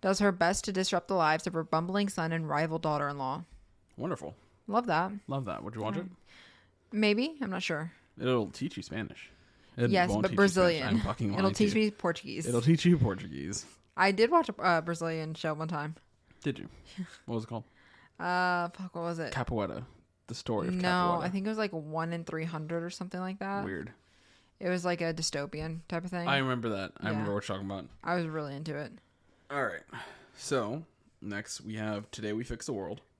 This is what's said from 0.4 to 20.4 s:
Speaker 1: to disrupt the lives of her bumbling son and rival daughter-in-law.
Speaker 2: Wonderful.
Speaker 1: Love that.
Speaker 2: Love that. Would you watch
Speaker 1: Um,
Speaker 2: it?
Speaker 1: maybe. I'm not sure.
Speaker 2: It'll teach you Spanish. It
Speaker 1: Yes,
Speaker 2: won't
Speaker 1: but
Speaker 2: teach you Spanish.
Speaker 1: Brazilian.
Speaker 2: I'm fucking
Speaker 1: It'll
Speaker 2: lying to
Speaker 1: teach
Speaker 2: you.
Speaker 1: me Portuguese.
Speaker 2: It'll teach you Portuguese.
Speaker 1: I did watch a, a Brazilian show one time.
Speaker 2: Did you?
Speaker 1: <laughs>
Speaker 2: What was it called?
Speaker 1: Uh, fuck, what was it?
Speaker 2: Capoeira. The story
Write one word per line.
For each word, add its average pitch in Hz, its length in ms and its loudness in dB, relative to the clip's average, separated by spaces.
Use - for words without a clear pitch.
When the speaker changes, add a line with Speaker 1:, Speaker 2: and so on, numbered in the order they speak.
Speaker 1:
to 208 80 -4
disrupt 185 360 0
the 196 60 0
lives 160 320 4
of 175 60 -2
her 165 120 0
bumbling 190 440 2
son 165 240 -2
and 165 160 -2
rival 156 300 0
daughter-in-law. 143 680 -2
Speaker 2:
Wonderful. 143 380 -6
Speaker 1:
Love 233 200 0
that. 175 260 0
Speaker 2:
Love 135 160 -2
that. 76 180 -6
Would 113 120 -8
you 110 80 -6
watch 107 140 -2
Speaker 1:
Um, - 40 -2
Speaker 2:
it? - 960 -14
Speaker 1:
maybe. 220 440 2
I'm 214 100 -2
not 185 120 -4
sure. 165 300 -4
Speaker 2:
It'll 120 280 2
teach - 280 -6
you - 60 -8
Spanish. - 480 -8
It 120 140 2
Speaker 1:
Yes, 180 200 6
Speaker 2:
won't 208 120 4
Speaker 1:
but 190 60 4
Speaker 2:
teach - 100 2
you 196 100 10
Spanish. 175 60 2
Speaker 1:
Brazilian. 170 340 6
Speaker 2:
I'm 226 120 4
fucking 202 320 0
Speaker 1:
It'll 190 120 2
Speaker 2:
lying 190 100 4
to - 100 -6
Speaker 1:
teach 202 100 4
Speaker 2:
you. 220 80 4
Speaker 1:
me 214 80 4
Portuguese. 165 560 -4
Speaker 2:
It'll 120 140 4
teach 151 240 6
you 175 140 8
Portuguese. 92 680 -2
Speaker 1:
I 190 160 6
did 226 180 6
watch 330 180 6
a, 220 60 -4
a 160 40 0
Brazilian 160 520 -2
show 160 200 -2
one 160 140 -4
time. 156 260 -4
Speaker 2:
Did 143 160 -2
you? - 100 -12
Speaker 1:
<laughs> 180 80 -6
Speaker 2:
What 120 100 -4
was 110 80 -2
it - 40 -14
called? 117 160 -8
Speaker 1:
Uh, 180 520 0
fuck, 185 240 -12
what 170 100 -4
was 170 140 -2
it? 160 140 -4
Speaker 2:
Capoeira. 110 520 -2
The 123 80 -10
story 117 340 -2